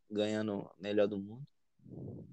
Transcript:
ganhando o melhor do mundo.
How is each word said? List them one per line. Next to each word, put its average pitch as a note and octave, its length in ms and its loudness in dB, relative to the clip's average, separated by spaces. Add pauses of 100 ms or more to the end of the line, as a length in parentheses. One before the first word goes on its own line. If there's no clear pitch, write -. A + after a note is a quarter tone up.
ganhando G#2+ 500 2
o - 180 -8
melhor G#2 300 4
do G#2 100 0
mundo. G#2+ 300 -6 (840)